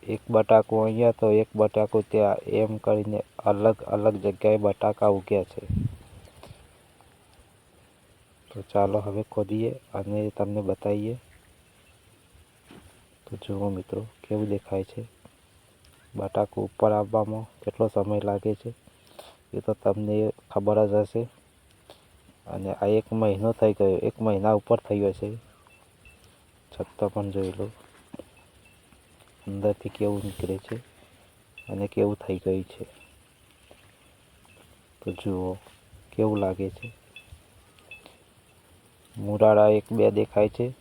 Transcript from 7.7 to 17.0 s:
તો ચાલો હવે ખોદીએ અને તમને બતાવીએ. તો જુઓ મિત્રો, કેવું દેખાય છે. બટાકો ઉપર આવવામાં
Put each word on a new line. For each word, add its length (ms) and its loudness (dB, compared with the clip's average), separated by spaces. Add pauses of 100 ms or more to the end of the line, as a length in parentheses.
તો 100 -16
ચાલો 380 2
હવે 240 -4
ખોદીએ 480 -2 (220)
અને 360 -4
તમને 320 -4
બતાવીએ. 540 -4 (2000)
તો 140 -18
જુઓ 340 -6
મિત્રો, 320 -8 (200)
કેવું 280 -4
દેખાય 340 -4
છે. 180 -12 (1120)
બટાકો 460 -4
ઉપર 300 0
આવવામાં 560 -2 (140)